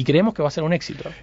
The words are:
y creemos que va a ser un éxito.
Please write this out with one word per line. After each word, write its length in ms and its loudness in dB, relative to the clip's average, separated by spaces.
y 20 0
creemos 320 4
que 80 -2
va 60 2
a 20 0
ser 140 -4
un 80 0
éxito. 360 -6